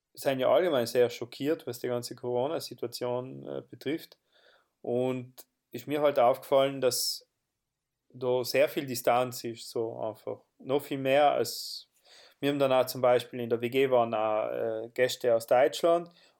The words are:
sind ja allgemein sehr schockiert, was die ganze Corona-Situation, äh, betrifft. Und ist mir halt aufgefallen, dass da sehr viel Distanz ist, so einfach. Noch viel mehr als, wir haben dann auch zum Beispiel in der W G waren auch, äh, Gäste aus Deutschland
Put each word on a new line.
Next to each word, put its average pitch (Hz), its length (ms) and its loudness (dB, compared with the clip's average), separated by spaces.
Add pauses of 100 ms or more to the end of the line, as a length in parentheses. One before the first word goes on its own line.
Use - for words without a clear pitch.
(140)
sind 135 260 -2
ja 127 120 2
allgemein 143 360 2
sehr 123 220 2
schockiert, 143 560 -6
was 120 140 -10
die - 80 -6
ganze 120 280 -6
Corona-Situation, 127 1300 -6
äh, 139 200 -8
betrifft. - 500 -8 (640)
Und 127 640 -4 (260)
ist - 160 -12
mir 143 140 -4
halt 143 160 2
aufgefallen, 135 640 4
dass - 460 -2 (840)
da 127 340 -2
sehr 135 260 2
viel 156 160 -6
Distanz 123 580 0
ist, 117 260 -10
so 117 300 -6
einfach. 113 420 -8 (180)
Noch 139 220 -2
viel 139 160 -8
mehr 135 340 4
als, - 580 -4 (500)
wir 139 100 0
haben 143 80 0
dann 139 140 2
auch 131 140 4
zum 127 160 -8
Beispiel 123 400 2
in 117 80 -6
der 117 120 0
W 120 80 -2
G 135 220 2
waren 117 220 4
auch, 110 360 0
äh, 113 440 -4
Gäste 123 420 2
aus 113 100 -2
Deutschland 170 640 2 (300)